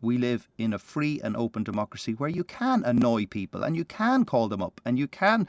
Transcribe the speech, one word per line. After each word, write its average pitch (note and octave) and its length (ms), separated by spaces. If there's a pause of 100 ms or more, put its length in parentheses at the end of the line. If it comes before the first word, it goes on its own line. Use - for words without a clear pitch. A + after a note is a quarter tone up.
we A#2+ 160
live B2 300 (100)
in A2+ 160
a G2 60
free D3+ 440
and G#2+ 140
open A2+ 260
democracy G#2+ 500
where C#3 160
you F3 140
can B3 400
annoy A#2+ 440
people F#2+ 360
and D#3+ 140
you E3+ 80
can B3 400
call A#2 220
them G2 160
up - 200
and A#2+ 140
you C#3 100
can G#3 420